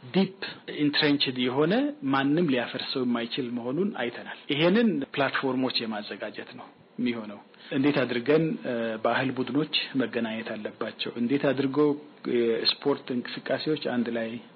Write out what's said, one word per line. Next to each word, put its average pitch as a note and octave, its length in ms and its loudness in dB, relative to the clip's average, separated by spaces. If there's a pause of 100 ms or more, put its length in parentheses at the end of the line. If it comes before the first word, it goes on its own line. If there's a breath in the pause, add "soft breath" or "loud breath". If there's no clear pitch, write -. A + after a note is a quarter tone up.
ዲፕ F#3+ 320 2 (380)
ኢንትሬንችድ C#3+ 640 2
የሆነ C3+ 340 4 (300)
ማንም C#3 440 4
ሊያፈርሰው B2+ 540 -2
የማይችል A#2+ 500 0
መሆኑን B2+ 460 -2
አይተናል። - 400 -6 (120)
ይሄንን F3+ 400 4 (200)
ፕላትፎርሞች C3 680 0
የማዘጋጀት G#2+ 760 -6
ነው - 120 -16 (280)
የሚሆነው። A2+ 440 -4 (320 loud breath)
እንዴት C#3+ 260 2
አድርገን B2+ 460 2 (560)
ባህል B2 320 2
ቡድኖች C3 440 -2 (200)
መገናኘት A2+ 540 -2
አለባቸው? A2 680 -6
እንዴት A#2+ 300 2
አድርጎ C3+ 320 2 (520)
የስፖርት A#2+ 840 2
እንቅስቃሴዎች C3 760 -2
አንድ A#2+ 220 0
ላይ A2+ 200 -2 (260)